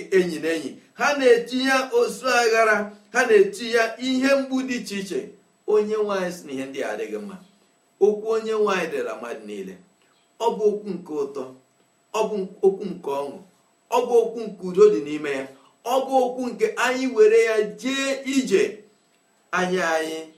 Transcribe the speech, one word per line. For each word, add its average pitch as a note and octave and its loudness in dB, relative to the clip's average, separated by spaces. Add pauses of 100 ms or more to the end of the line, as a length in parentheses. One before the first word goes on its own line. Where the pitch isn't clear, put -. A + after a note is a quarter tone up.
enyi F3 2
na D3+ -4
enyi. D3+ -4 (200)
Ha A#3+ -2
na-etinye B3+ 2 (180)
osu A#3 0
aghara, A3+ 4 (320)
ha A#3+ 0
na-etinye A3+ 4 (160)
ihe B3+ 0
mgbu C4 0
dị B3 -4
iche G3+ -8
iche. E3 -6 (480)
Onye G#3+ 2
nwe G#3 -2
anyị F3+ -4
sị - -14
na C#3+ -12
ihe C3+ -6
ndị - -10
a A2+ -4
adịghị G#2+ -8
mma. G#2 -12 (640)
Okwu G#3 2
onye A3 -2
nwe G#3 2
anyị F3 0
dịra A#2+ -4
mmadụ A2 -12
niile. G2 -12 (680)
Ọ - 0
bụ G3+ -2
okwu G#3 0
nke D#3+ -10
ụtọ, C#3 -6 (720)
ọ G#3+ -2
bụ G#3 -2 (220)
okwu F#3+ 2
nke E3 -8
ọṅụ, C#3 -6 (540)
ọ B3 2
bụ A#3+ 0
okwu A#3 2
nke G3+ -10
udo F#3 6
dị D3+ 0
n'ime D3+ -6
ya, C3+ -6 (400)
ọ B3 -2
bụ C4+ -4
okwu B3+ 0
nke G#3+ -2
anyị B3+ -2
were A3 6
ya A3 2 (120)
jee C4+ -4 (100)
ije, A3+ 2 (920)
anya F3+ 0
anyị D#3+ -2 (180)